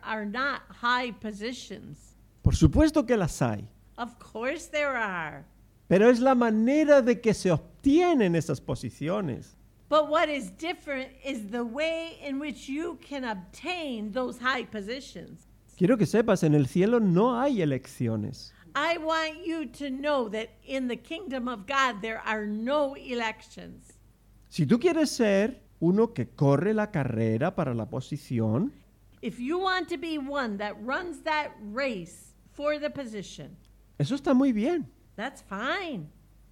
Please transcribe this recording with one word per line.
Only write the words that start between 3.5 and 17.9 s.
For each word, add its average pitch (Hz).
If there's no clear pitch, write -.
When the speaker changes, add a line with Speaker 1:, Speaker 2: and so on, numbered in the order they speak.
Speaker 1:
Of 240
course 262
there 285
are. 165
Speaker 2:
Pero 202
es 240
la 262
manera 254
de 240
que 214
se 185
obtienen 277
esas 147
posiciones. 143
Speaker 1:
But 294
what 320
is 262
different 285
is 226
the 240
way 320
in 277
which 294
you 311
can 269
obtain 233
those 247
high 254
positions. 214
Speaker 2:
Quiero 202
que 208
sepas, 220
en 151
el 147
cielo 220
no 214
hay 196
elecciones. 120